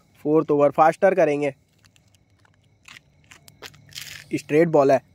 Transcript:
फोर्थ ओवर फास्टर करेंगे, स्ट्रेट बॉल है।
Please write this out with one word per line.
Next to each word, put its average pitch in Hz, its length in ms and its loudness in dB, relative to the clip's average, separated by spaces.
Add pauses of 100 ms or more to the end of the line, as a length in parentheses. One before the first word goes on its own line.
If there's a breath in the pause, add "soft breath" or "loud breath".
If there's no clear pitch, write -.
(240 soft breath)
फोर्थ 151 260 0
ओवर 147 200 2
फास्टर 165 440 0
करेंगे, 147 400 -2 (2750)
स्ट्रेट 156 340 0
बॉल 143 240 2
है। 131 80 0 (140)